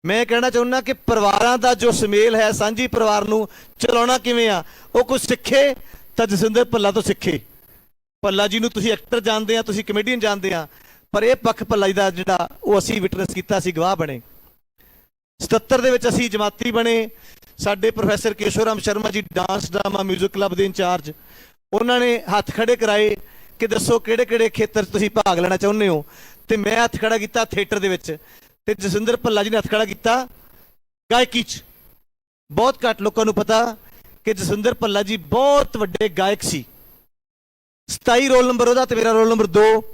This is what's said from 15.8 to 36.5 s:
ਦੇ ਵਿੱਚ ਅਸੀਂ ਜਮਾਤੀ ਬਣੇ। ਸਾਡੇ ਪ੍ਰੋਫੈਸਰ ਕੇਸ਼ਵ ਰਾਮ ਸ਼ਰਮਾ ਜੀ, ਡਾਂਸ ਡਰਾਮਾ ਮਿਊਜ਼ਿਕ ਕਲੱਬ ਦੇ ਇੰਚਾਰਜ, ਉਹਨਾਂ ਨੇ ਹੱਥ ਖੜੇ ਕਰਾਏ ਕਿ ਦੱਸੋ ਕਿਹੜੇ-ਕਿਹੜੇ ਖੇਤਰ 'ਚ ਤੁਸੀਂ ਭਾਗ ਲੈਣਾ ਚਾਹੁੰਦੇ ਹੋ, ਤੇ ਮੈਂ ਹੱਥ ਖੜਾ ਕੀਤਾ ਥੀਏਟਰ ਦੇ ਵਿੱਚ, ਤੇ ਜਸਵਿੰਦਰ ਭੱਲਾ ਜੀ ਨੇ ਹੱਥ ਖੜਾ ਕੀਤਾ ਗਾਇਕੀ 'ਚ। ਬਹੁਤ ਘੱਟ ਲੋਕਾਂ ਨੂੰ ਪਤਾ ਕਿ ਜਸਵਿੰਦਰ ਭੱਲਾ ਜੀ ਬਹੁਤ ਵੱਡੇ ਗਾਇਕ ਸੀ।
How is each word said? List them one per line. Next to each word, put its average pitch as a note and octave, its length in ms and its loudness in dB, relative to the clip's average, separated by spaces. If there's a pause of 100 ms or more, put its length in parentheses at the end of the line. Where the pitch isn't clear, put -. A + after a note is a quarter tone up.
ਦੇ B3+ 100 2
ਵਿੱਚ A#3+ 180 0
ਅਸੀਂ A#3+ 220 0
ਜਮਾਤੀ G#3 400 -4
ਬਣੇ। A3+ 380 0 (500)
ਸਾਡੇ G#3 320 0
ਪ੍ਰੋਫੈਸਰ A3 440 -2
ਕੇਸ਼ਵ G#3 280 -2
ਰਾਮ A3 160 0
ਸ਼ਰਮਾ G#3+ 320 -4
ਜੀ, G3+ 120 -6
ਡਾਂਸ F#3 500 -4
ਡਰਾਮਾ G3 300 -4
ਮਿਊਜ਼ਿਕ F#3 300 -2
ਕਲੱਬ G3 220 -2
ਦੇ F#3+ 100 0
ਇੰਚਾਰਜ, F3+ 480 -2 (600)
ਉਹਨਾਂ A#3+ 280 2
ਨੇ A#3+ 180 0
ਹੱਥ - 360 -2
ਖੜੇ A#3 220 2
ਕਰਾਏ G#3 400 2 (420)
ਕਿ A3+ 80 -2
ਦੱਸੋ A3 320 0
ਕਿਹੜੇ-ਕਿਹੜੇ A3+ 500 0
ਖੇਤਰ G#3+ 360 -2
'ਚ - 40 -8
ਤੁਸੀਂ G#3 220 -2
ਭਾਗ G3+ 280 0
ਲੈਣਾ F3+ 180 0
ਚਾਹੁੰਦੇ G3+ 320 0
ਹੋ, D#3 160 0 (440)
ਤੇ A3 80 2
ਮੈਂ G#3+ 280 0
ਹੱਥ - 160 -4
ਖੜਾ A3 180 0
ਕੀਤਾ A3 260 -4
ਥੀਏਟਰ G#3 340 -4
ਦੇ F#3+ 100 -2
ਵਿੱਚ, E3+ 280 -6 (500)
ਤੇ G#3 80 -2
ਜਸਵਿੰਦਰ G3+ 420 -2
ਭੱਲਾ G#3 280 0
ਜੀ G#3+ 60 -4
ਨੇ A3 80 0
ਹੱਥ - 120 -4
ਖੜਾ G#3+ 140 0
ਕੀਤਾ A3+ 440 -2 (840)
ਗਾਇਕੀ A#3+ 300 0
'ਚ। - 220 -12 (880)
ਬਹੁਤ A#3 320 2
ਘੱਟ A3 180 -2
ਲੋਕਾਂ G#3+ 220 0
ਨੂੰ G#3+ 100 0
ਪਤਾ A3 420 2 (480)
ਕਿ G#3+ 100 0
ਜਸਵਿੰਦਰ G#3 400 -2
ਭੱਲਾ G#3 280 -2
ਜੀ G#3 140 -4
ਬਹੁਤ B3+ 600 2
ਵੱਡੇ G#3+ 320 -2
ਗਾਇਕ F#3+ 340 -2
ਸੀ। C3+ 220 -6 (1300)